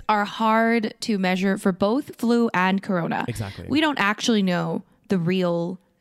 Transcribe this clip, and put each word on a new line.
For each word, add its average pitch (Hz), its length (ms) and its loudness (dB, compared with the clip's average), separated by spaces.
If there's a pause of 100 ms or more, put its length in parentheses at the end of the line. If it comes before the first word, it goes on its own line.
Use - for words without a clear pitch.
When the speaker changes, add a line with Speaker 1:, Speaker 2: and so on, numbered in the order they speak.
Speaker 1:
are 208 180 2
hard 226 760 2
to 214 180 -2
measure 190 380 2
for 196 160 0
both 214 440 -2
flu 233 360 2
and 185 300 2
corona. - 440 -2
Speaker 2:
Exactly. 98 420 -8
Speaker 1:
We 285 120 0
don't 302 180 0
actually 214 440 0
know 175 400 -2 (260)
the 196 100 0
real 175 600 -2 (220)